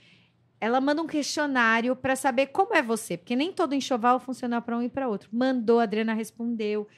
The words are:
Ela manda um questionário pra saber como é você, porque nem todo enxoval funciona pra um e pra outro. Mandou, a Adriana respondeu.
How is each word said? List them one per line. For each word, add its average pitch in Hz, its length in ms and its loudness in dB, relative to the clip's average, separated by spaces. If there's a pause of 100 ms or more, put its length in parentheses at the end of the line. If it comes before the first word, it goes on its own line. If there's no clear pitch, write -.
(600)
Ela 233 220 0
manda 294 200 0
um 330 60 -4
questionário 254 880 0
pra 262 200 0
saber 269 320 2
como 392 260 0
é 320 80 4
você, 220 360 -4
porque - 180 -6
nem 311 160 0
todo 302 240 -2
enxoval 247 440 2
funciona 240 420 -4
pra 233 160 -6
um 240 40 -2
e 240 80 -4
pra 269 200 -4
outro. 196 220 -6
Mandou, 240 480 2
a 233 40 4
Adriana 220 320 0
respondeu. 214 720 -4 (100)